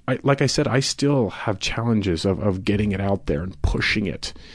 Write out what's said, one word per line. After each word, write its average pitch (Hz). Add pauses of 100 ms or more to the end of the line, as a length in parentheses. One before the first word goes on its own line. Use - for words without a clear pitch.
I, 127
like 139
I -
said, 143
I 131
still 135
have -
challenges 104
of, 95
of 95
getting 104
it 95
out 98
there 78
and 92
pushing -
it, - (240)